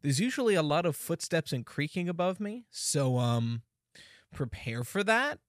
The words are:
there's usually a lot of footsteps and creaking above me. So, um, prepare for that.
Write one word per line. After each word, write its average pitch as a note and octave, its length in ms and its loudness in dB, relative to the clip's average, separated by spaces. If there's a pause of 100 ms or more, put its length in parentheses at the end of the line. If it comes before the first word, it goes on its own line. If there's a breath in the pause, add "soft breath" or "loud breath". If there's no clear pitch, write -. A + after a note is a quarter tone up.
there's C#3 180 2
usually A#3+ 340 2
a F3 80 4
lot D#3 240 2
of D#3 100 0
footsteps - 560 -2
and B2 140 -2
creaking F3 420 -4
above F3+ 320 0
me. G#3+ 300 -8
So, C3 480 0
um, A#2 460 0 (680 loud breath)
prepare B2 520 -6
for G3+ 200 -2
that. A#3+ 460 4